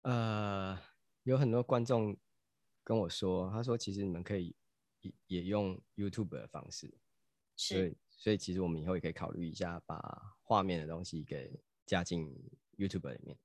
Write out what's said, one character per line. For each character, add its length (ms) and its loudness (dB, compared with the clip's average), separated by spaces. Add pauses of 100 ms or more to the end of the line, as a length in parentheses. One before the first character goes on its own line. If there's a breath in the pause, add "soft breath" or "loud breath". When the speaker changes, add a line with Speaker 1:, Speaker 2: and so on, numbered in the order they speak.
Speaker 1:
呃， 760 2 (440 loud breath)
有 140 4
很 120 6
多 140 4
观 220 4
众 320 2 (640)
跟 160 2
我 100 2
说， 440 0
他 100 -2
说 160 0
其 160 -4
实 80 -2
你 60 -2
们 160 -4
可 120 -2
以 200 -4 (460)
也， 100 -10 (160)
也 160 -2
用 360 0 (140)
YouTube 360 -2
的 180 -8
方 200 -12
式。 240 -12 (640)
Speaker 2:
是。 200 -4
Speaker 1:
所 100 4
以， 100 -4 (120)
所 240 0
以 40 6
其 160 -4
实 80 0
我 60 2
们 160 0
以 40 -2
后 100 2
也 40 0
可 60 -4
以 60 0
考 180 -6
虑 180 -4
一 60 -6
下， 320 -4
把 560 -10
画 220 6
面 160 2
的 80 -6
东 160 -6
西 180 -6
给 400 -8 (240)
加 160 2
进 260 -2 (480)
YouTube 360 -2
里 100 -10
面。 220 -14